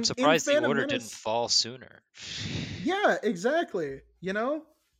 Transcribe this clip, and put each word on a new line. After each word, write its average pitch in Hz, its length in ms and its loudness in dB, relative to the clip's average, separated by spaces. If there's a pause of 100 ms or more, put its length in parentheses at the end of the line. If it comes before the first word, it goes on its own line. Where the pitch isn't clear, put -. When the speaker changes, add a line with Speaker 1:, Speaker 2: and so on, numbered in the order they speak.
Speaker 1:
in - 20 0
Speaker 2:
surprised - 420 4
the 285 60 2
Speaker 1:
Phantom 302 180 4
Speaker 2:
order 139 120 2
Speaker 1:
Menace 120 220 -2
Speaker 2:
didn't 107 80 -14
fall 113 360 -2
sooner. - 580 -2
<laughs> - 60 -20 (720)
Speaker 1:
Yeah, 330 380 4
exactly. 202 800 0 (200)
You 185 120 -4
know? 269 320 -2 (360)